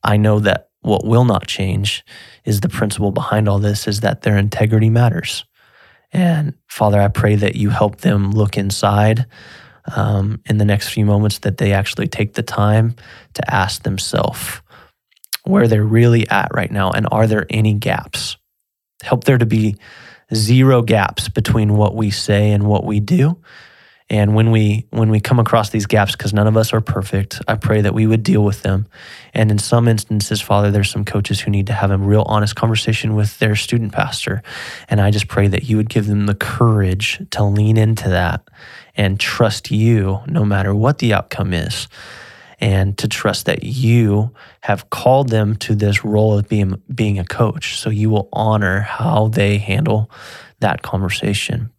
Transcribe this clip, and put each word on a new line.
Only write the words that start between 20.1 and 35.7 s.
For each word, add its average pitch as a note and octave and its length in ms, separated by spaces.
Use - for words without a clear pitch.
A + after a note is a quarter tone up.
zero B2 480
gaps A2 480
between G#2+ 480
what G#2 200
we G#2+ 160
say G#2 400
and G2+ 140
what G#2 180
we G#2 160
do. D#3 360
And G#2+ 280
when A2+ 160
we, G#2+ 380
when A2+ 180
we A2 100
come A#2+ 220
across A2 300
these G#2 160
gaps, G2+ 280
'cause G2+ 180
none G#2 140
of A2 100
us A2 160
are A2+ 80
perfect, G2 680
I G#2+ 80
pray G#2+ 240
that G#2 120
we A2 140
would A2+ 160
deal G#2 220
with G2+ 180
them. G2 240
And A2 160
in G#2 80
some A#2 300
instances, G#2+ 520
Father, G2+ 300
there's G2+ 200
some G#2 140
coaches G2+ 360
who - 100
need G2 160
to A2 60
have G2 180
a G2 80
real G#2 280
honest G#2+ 280
conversation A2 600
with G#2 240
their G#2+ 160
student A2+ 360
pastor. - 520
And G#2+ 120
I G2 100
just G#2 160
pray G2+ 220
that F#2+ 160
you A2 120